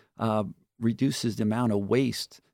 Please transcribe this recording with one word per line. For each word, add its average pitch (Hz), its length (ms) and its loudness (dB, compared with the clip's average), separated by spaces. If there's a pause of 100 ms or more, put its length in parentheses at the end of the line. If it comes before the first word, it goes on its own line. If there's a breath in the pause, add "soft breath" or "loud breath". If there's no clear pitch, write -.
(180 soft breath)
uh, 107 280 0 (340)
reduces 117 560 0
the 113 80 -2
amount 110 300 2
of 101 60 2
waste 113 600 -2 (140)